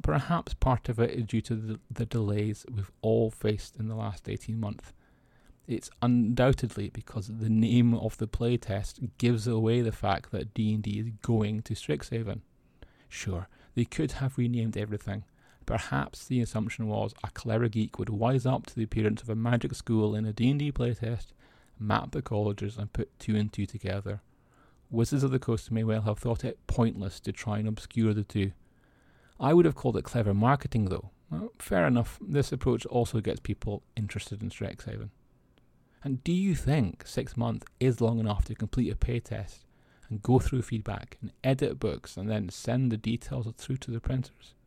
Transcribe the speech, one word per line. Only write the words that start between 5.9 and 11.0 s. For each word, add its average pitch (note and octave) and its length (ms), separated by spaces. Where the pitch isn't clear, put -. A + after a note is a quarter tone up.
undoubtedly A#2+ 920
because G#2+ 380
the A2 200
name A#2 460
of - 240
the A2 80
playtest A#2 920
gives A#2 280
away A2+ 340
the A2+ 120
fact - 400
that G#2 220
D G#2+ 200
and G#2+ 80
D G#2 160
is A2+ 100